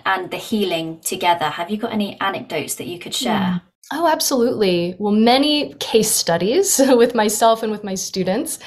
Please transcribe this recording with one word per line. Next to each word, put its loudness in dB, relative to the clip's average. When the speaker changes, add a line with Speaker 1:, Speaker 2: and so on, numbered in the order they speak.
Speaker 1:
and -2
the -8
healing -4
together? 0
Have -6
you -2
got -6
any -4
anecdotes -4
that -10
you -10
could -10
share? -2
Speaker 2:
Mm. -2
Oh, 0
absolutely. 0
Well, 0
many 4
case 2
studies 2
<laughs> 4
with 4
myself 2
and -2
with -8
my -6
students, -4